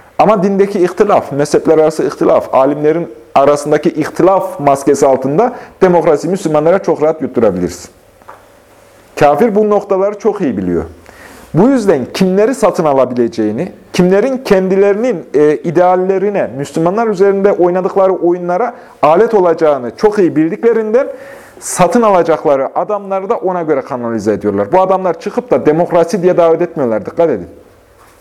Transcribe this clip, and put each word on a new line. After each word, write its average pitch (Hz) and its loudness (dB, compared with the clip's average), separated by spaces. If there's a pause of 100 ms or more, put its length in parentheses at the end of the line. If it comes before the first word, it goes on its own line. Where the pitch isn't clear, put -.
(200)
Ama 185 2
dindeki 196 0
ihtilaf, 180 0
mezhepler 143 0
arası 156 0
ihtilaf, - 0
alimlerin 147 0 (220)
arasındaki 147 2
ihtilaf 180 0
maskesi 139 2
altında 143 0 (260)
demokrasi 160 2
Müslümanlara 170 0
çok 143 -2
rahat 160 0
yutturabilirsin. 95 -2 (1300)
Kafir 156 2
bu 214 2
noktaları 202 -2
çok 208 -2
iyi 120 -2
biliyor. 87 -2 (680)
Bu 196 4
yüzden 190 0
kimleri 196 0
satın 175 0
alabileceğini, 123 0 (220)
kimlerin 202 2
kendilerinin, 196 0
e, 147 4
ideallerine, 185 0
Müslümanlar 175 -2
üzerinde 196 2
oynadıkları 185 0
oyunlara 180 -2 (280)
alet 196 4
olacağını 160 0
çok 208 0
iyi 156 2
bildiklerinden 220 0 (520)
satın 180 0
alacakları 160 0
adamları 196 -4
da 226 -2
ona 180 -4
göre 151 -2
kanalize 113 -4
ediyorlar. 101 -2
Bu 185 4
adamlar 185 0
çıkıp - -8
da - 0
demokrasi 165 0
diye 180 2
davet 165 2
etmiyorlar, 123 -4
dikkat 160 0
edin. 95 -6 (720)